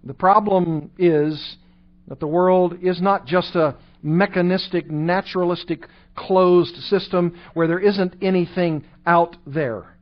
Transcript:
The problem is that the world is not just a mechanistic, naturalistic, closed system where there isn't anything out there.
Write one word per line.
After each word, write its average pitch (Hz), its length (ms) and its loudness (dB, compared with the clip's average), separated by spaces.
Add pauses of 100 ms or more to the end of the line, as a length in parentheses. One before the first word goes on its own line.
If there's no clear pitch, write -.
The 131 80 -14
problem 185 840 2
is 156 600 0 (500)
that 139 120 -16
the 156 80 -6
world 180 540 2
is 180 200 -2
not 196 240 0
just 170 300 -2
a 156 200 0 (260)
mechanistic, 180 880 -2
naturalistic, 175 960 -4 (260)
closed 180 640 2
system 185 580 -2 (200)
where 165 140 0
there 170 120 -2
isn't 190 420 0
anything 180 600 -2 (220)
out 170 320 2 (100)
there. 131 540 -8